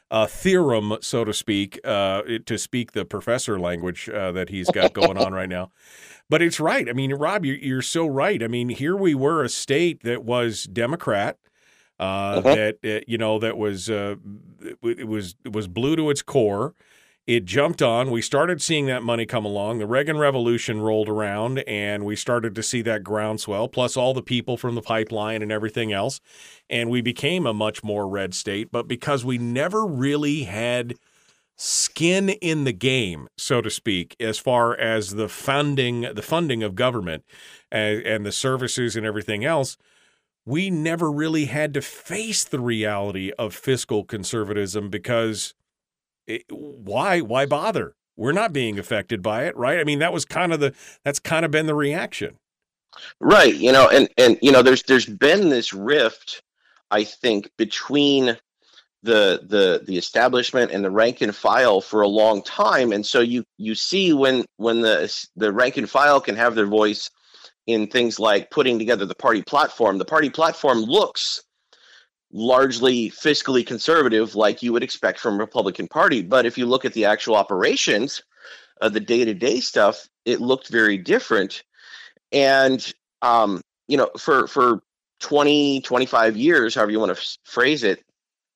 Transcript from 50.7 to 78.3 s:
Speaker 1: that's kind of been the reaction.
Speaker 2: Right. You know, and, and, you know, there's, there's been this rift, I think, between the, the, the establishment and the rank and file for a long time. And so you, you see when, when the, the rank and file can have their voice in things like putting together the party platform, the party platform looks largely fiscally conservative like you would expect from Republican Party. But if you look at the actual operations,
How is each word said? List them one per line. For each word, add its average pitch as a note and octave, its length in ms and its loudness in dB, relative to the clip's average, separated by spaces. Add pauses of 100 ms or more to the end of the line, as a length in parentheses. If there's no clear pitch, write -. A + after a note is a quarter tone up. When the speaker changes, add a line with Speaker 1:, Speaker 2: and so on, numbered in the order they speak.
Speaker 1:
that's - 140 -2
kind E3 260 -2
of D#3 60 -2
been D#3 160 0
the D#3 80 0
reaction. D3 640 -4 (800)
Speaker 2:
Right. D#3 340 8
You G2+ 180 4
know, C3+ 180 10
and, A#2+ 260 6
and, A#2+ 240 8
you C3+ 100 8
know, B2+ 120 10
there's, C3 220 8
there's B2+ 200 6
been D3+ 460 4
this A#2+ 240 0
rift, A#2 680 -2 (480)
I G#2+ 140 2
think, G#2 540 -2
between C3+ 800 0 (640)
the, G#2 400 4
the, F#2+ 440 2
the F#2 120 -4
establishment B2 720 0
and G2 100 -2
the F#2+ 80 -2
rank A2+ 300 2
and G#2 160 -2
file G#2+ 460 4
for - 180 -2
a G#2 80 4
long G#2+ 340 4
time. D#3+ 500 2
And G2+ 120 -2
so B2+ 160 2
you, A#2+ 240 0 (140)
you A2 160 -6
see F3+ 400 0
when, C3 320 2 (100)
when A#2 240 0
the, G#2 460 0 (100)
the G#2 160 0
rank B2+ 240 2
and A2+ 140 -4
file C#3+ 320 4
can G2+ 140 -4
have A#2 180 2
their G#2+ 120 2
voice G#2+ 440 2 (560)
in A2 200 0
things A#2+ 320 0
like G2+ 320 2
putting C3 280 2
together A2 260 0
the - 100 -8
party A#2 280 2
platform, A#2+ 560 2
the F#2+ 80 -2
party D#3 240 0
platform D3+ 480 2
looks C#3 640 0 (920)
largely B2 760 4
fiscally C3+ 540 0
conservative A2+ 720 2
like G#2+ 280 2
you A#2+ 100 0
would A#2 100 2
expect - 380 -4
from G#2 180 -2
Republican G2+ 500 -2
Party. D#3 320 2
But A2+ 240 2
if A#2 140 -2
you B2 80 0
look B2 180 0
at B2 80 -4
the G#2+ 140 0
actual A2 300 2
operations, A2+ 840 0 (600)